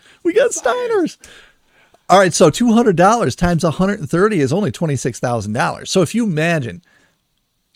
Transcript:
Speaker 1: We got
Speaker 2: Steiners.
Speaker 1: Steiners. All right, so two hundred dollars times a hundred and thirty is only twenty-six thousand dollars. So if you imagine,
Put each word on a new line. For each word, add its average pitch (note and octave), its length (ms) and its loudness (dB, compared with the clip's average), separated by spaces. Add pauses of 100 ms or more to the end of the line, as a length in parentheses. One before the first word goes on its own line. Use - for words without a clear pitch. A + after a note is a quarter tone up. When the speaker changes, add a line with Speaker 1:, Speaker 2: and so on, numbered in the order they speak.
(220)
Speaker 1:
We F4 100 -2
got A#4 200 2
Speaker 2:
Steiners. A4+ 640 -2
Speaker 1:
Steiners. - 140 -20 (760)
All F#3 100 6
right, F#3 140 4
so F3+ 160 6
two A#3+ 240 2
hundred A3 240 4
dollars F#3+ 380 2
times F3 300 0
a D#3 80 2
hundred G3 280 -2
and D#3 80 -10
thirty F#3+ 320 0
is C3 120 0
only F3+ 180 -2
twenty-six C#3 480 -4
thousand A2+ 340 -4
dollars. C#3 380 -4
So F#3+ 120 2
if - 120 -2
you A#3 100 0
imagine, D3+ 580 -4 (920)